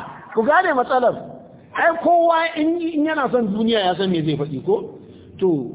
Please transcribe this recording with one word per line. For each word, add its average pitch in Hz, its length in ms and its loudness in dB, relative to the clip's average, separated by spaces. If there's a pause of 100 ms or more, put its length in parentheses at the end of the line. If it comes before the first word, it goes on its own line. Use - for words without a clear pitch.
(340)
ku 226 100 2
gane 320 300 4
matsalar. 247 420 2 (580)
Ai 330 300 0
kowa 330 420 4 (100)
in, 330 260 0
in 320 240 -2
yana 294 260 -2
son 240 160 0
duniya 220 380 0
ya 180 100 0
san 190 160 -2
me 165 120 0
zai 151 140 -2
faɗi 127 280 -6
ko? - 340 -4 (400)
To, 190 80 2 (280)